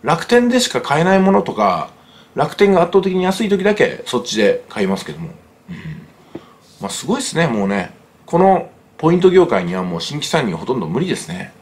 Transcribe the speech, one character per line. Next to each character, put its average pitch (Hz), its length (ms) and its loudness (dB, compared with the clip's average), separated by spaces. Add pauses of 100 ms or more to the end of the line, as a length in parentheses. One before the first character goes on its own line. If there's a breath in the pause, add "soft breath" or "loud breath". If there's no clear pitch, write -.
楽 - 240 -2
天 240 240 2
で 254 100 2
し 240 80 -2
か - 140 -2
買 147 200 0
え - 40 2
な 190 100 4
い 190 40 4
も 190 120 4
の 196 100 4
と - 120 -6
か、 95 380 -2 (440 soft breath)
楽 151 220 -4
天 202 160 6
が 180 80 4
圧 175 120 0
倒 190 100 4
的 190 100 -2
に 185 100 0
安 190 220 -2
い 196 40 -2
時 185 140 0
だ 208 120 2
け - 300 0
そ 123 140 -2
っ - 40 -8
ち - 120 -8
で 101 320 2
買 107 160 -4
い 95 40 0
ま 95 100 -2
す - 80 -12
け 80 80 -12
ど 76 60 -16
も。 82 100 -12 (400)
う 175 40 -12
ん。 - 20 -12 (1040 loud breath)
ま 98 60 -8
あ、 - 20 -6
す - 160 -10
ご 208 120 0
い 277 40 -4
っ - 20 -6
す - 140 -6
ね、 165 100 2
も 107 180 0
う - 40 0
ね。 98 240 -4 (320)
こ 170 140 0
の 190 300 4 (280)
ポ 160 160 2
イ - 20 4
ン 175 60 2
ト 185 80 8
業 180 180 6
界 95 160 0
に 87 120 -4
は 92 80 -4
も 87 140 -4
う 85 40 -6
新 143 160 -8
規 147 100 -8
参 151 180 0
入 92 100 -2
ほ 80 100 -10
と 131 100 -2
ん 117 60 -4
ど 80 60 -6
無 90 120 -2
理 185 80 -2
で 165 80 -4
す - 140 -14
ね。 190 320 -12